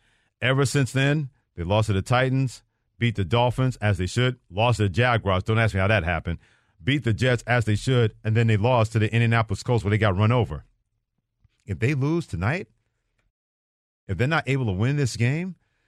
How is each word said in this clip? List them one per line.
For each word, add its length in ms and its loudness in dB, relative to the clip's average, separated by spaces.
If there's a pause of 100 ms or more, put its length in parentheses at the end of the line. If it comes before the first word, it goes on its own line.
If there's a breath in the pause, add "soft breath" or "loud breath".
(400)
Ever 260 0
since 260 0
then, 380 0 (260)
they 60 -8
lost 240 0
to 60 -2
the 100 0
Titans, 600 0 (360)
beat 160 -2
the 100 -2
Dolphins, 520 0
as 220 0
they 80 -2
should, 320 -2 (120)
lost 280 0
to 60 2
the 40 2
Jaguars. 540 0
Don't 160 0
ask 160 0
me 60 0
how 80 2
that 160 2
happened. 340 -4 (440 soft breath)
Beat 220 0
the 80 0
Jets, 340 0
as 180 0
they 120 0
should, 380 0 (100)
and 120 -2
then 100 4
they 100 4
lost 360 2
to 60 0
the 140 0
Indianapolis 500 0
Colts 220 0
where 60 0
they 80 2
got 180 2
run 160 4
over. 320 -2 (1000)
If 140 -8
they 160 0
lose 320 -2
tonight, 420 -4 (1400)
if 100 -6
they're 80 0
not 220 -2
able 180 0
to 60 0
win 240 0
this 200 -2
game, 380 -2 (340)